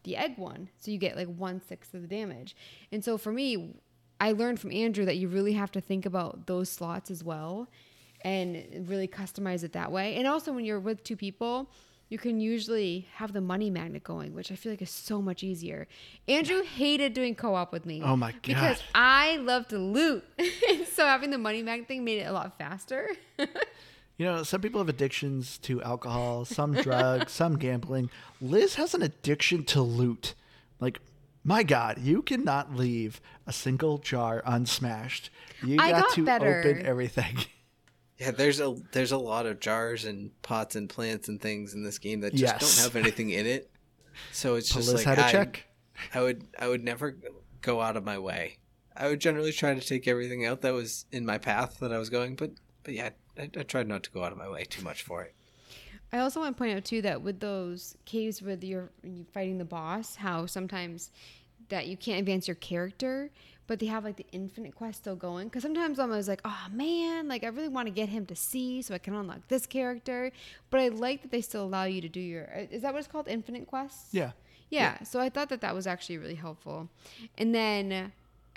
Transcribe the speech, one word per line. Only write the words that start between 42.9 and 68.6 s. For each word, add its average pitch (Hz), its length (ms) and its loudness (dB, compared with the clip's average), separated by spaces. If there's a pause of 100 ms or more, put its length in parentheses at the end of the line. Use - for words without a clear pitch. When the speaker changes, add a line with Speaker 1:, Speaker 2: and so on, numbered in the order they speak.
Speaker 3:
anything 110 360 2
in 104 160 0
it. 127 240 -2 (600)
So 127 240 0
it's 117 140 0
just 120 180 2
Speaker 2:
Liz 120 160 6
Speaker 3:
like, - 20 2
Speaker 2:
had 135 120 6
a 123 80 10
Speaker 3:
I, 120 60 8
Speaker 2:
check. - 340 4 (480)
Speaker 3:
I 127 80 2
would, 127 240 2 (140)
I 123 80 0
would 123 160 2
never 120 340 -4 (440)
go 120 200 2
out 113 160 2
of 98 80 -4
my 104 140 -2
way. 87 400 -4 (360)
I 139 120 0
would 147 120 2
generally 156 320 2
try 143 220 2
to 131 80 -2
take 127 260 -2
everything 123 380 2
out 127 160 0
that 127 120 2
was 117 380 -4
in 120 140 -4
my 107 140 0
path 117 400 0
that 123 120 -2
I 113 60 0
was 113 140 -6
going, 123 240 0
but, 151 160 -6 (320)
but 143 100 -10
yeah, 107 160 -6 (280)
I, 147 200 -8
I 143 60 -6
tried 123 240 -2
not 101 160 -4
to - 80 -12
go 90 120 -6
out 87 80 -2
of 92 60 -12
my 90 100 -10
way 87 160 -6
too - 200 -10
much 78 180 -8
for 87 220 -8
it. 82 100 -18 (800)
Speaker 1:
I 240 60 0
also 262 200 0
wanna 285 140 -2
point 220 240 -2
out, 202 80 -6
too, 226 160 -2
that 180 220 -2
with 196 160 -6
those 185 640 -8
caves 220 380 -4
where 196 180 -4
you're, 185 300 -8 (120)
you're 175 300 -14
fighting 185 240 -4
the 180 80 -6
boss, 170 520 -8
how 180 280 -2
sometimes 180 680 -8 (580)
that 180 180 -4
you 180 100 -8
can't 180 220 -2
advance 190 280 0
your 175 80 -4
character, 254 760 -4 (340)
but 226 140 -4
they 220 60 -2
have, 220 180 -2
like, 208 140 -8
the 185 160 -14
infinite 190 420 -10
quest 226 240 -10
still 196 160 -6
going. 180 340 -6
'Cause 247 140 -6
sometimes 311 340 -2
I'm 254 140 0
always 208 160 -2
like, 196 160 -2
"Oh, 190 300 -8
man, 330 560 -2
like, 233 160 -4
I - 20 -4
really 285 220 -4
wanna 247 220 -4
get 208 180 -2
him 208 160 -4
to 175 100 -10
see 254 460 -4